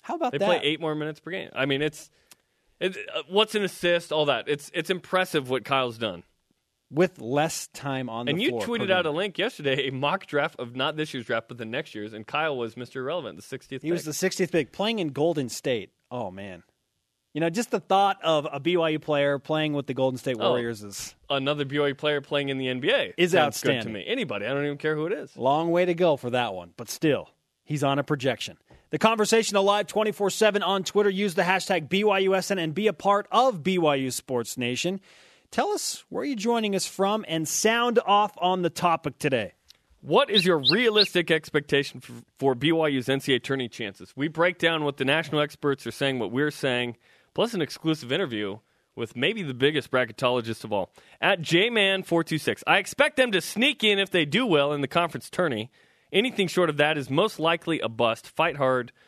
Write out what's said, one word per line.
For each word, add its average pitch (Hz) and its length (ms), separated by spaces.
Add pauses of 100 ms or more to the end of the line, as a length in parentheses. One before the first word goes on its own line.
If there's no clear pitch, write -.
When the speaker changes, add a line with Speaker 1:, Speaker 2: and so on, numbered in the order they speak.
Speaker 1:
How 285 140
about 320 160
Speaker 2:
They 143 60
Speaker 1:
that? 190 80
Speaker 2:
play 175 180
eight 151 160
more 156 160
minutes 151 240
per - 100
game. 185 240
I 131 120
mean, 139 160
it's, 156 280 (720)
it, 185 160 (180)
uh, 156 140
what's 208 280
an 208 80
assist, 175 500
all 151 140
that. 120 200
It's, 151 260
it's 165 160
impressive 180 600
what 127 160
Kyle's 127 320
done. 101 260 (680)
Speaker 1:
With 170 280
less 143 480
time 131 420
on 117 200
Speaker 2:
And 160 100
Speaker 1:
the 220 40
Speaker 2:
you 277 80
Speaker 1:
floor 117 100
Speaker 2:
tweeted 226 260
Speaker 1:
per 185 60
Speaker 2:
out 180 100
Speaker 1:
game. 151 100
Speaker 2:
a - 40
link 196 200
yesterday, 139 520
a - 20
mock 143 340
draft 147 340
of 120 160
not 147 200
this 151 180
year's 123 120
draft, 113 240
but 123 80
the 117 80
next 127 280
year's, 107 200
and 110 120
Kyle 151 320
was 117 200
Mister 123 240
Irrelevant, 131 340
the 87 80
sixtieth - 400
Speaker 1:
He 156 80
was 175 100
Speaker 2:
pick. 139 40
Speaker 1:
the 151 80
sixtieth 185 380
pick, 156 200
playing 220 280
in 160 100
Golden 143 400
State. 117 420 (180)
Oh, 120 220
man. 95 320 (680)
You 151 80
know, 170 100
just 226 180
the 214 100
thought 196 440
of 156 280
a 143 80
B 170 160
Y 165 140
U 156 100
player 143 380
playing 156 360
with 143 120
the 135 80
Golden 131 240
State 127 220
Speaker 2:
Oh, 104 100
Speaker 1:
Warriors 117 320
is - 320 (160)
Speaker 2:
another 143 360
B 135 120
Y 143 120
U 135 60
player 147 260
playing 139 280
in 135 80
the 131 120
N 127 100
B 147 100
A 190 280
Speaker 1:
is 170 160
Speaker 2:
sounds 151 280
good - 80
to 135 80
Speaker 1:
outstanding. 113 160
Speaker 2:
me. 98 140
Anybody. 117 400
I - 80
don't 143 100
even 143 140
care 156 160
who 156 100
it 185 80
is. 135 240
Speaker 1:
Long 147 320
way 175 160
to 180 80
go 165 240
for 120 140
that 117 240
one, 87 200
but 117 140
still, 127 400 (360)
he's 147 180
on 139 160
a 139 40
projection. 123 540 (320)
The 151 80
conversation 220 600
alive 202 280
twenty-four 208 460
seven 208 320
on 190 200
Twitter. 202 280
Use 190 240
the 180 80
hashtag 180 440
B 190 160
Y 202 140
U 190 160
S 185 160
N 196 80
and 160 160
be 208 140
a 202 60
part 202 380
of 220 300
B 185 160
Y 156 160
U 135 160
Sports 123 480
Nation. 127 420 (520)
Tell 302 200
us - 380
where - 140
you're 277 120
joining 220 400
us 185 100
from 202 420
and 160 200
sound 233 580
off 202 320
on 185 240
the 170 80
topic 160 480
today. 120 360 (480)
Speaker 2:
What 190 280
is 196 160
your 175 140
realistic 190 720
expectation 143 720
for, - 120 (240)
for 135 180
B 139 160
Y 160 180
U's 131 200
N 135 100
C 135 140
A - 20
A 117 40
tourney 135 300
chances? 98 460
We 139 120
break 170 300
down 165 260
what 143 140
the 135 80
national 151 360
experts 147 440
are 117 60
saying, 135 280
what 104 120
we're 147 200
saying, 123 460 (360)
plus 233 220
an 180 80
exclusive 151 480
interview 113 460 (380)
with 113 200
maybe 185 260
the 139 140
biggest 143 340
bracketologist 123 760
of 110 100
all, 95 180 (280)
at 180 220
J 175 300
Man 196 320
four 165 200
two 160 160
six. - 280
I 175 100
expect 277 400
them 254 140
to 180 100
sneak 254 420
in 208 160
if 190 120
they 170 140
do 190 220
well 147 260
in 143 80
the 135 60
conference 165 420
tourney. 127 400 (420)
Anything 208 360
short 175 220
of 147 80
that 151 200
is 127 120
most 170 300
likely 165 400
a 113 100
bust. 113 380
Fight 160 300
hard, 127 340 (160)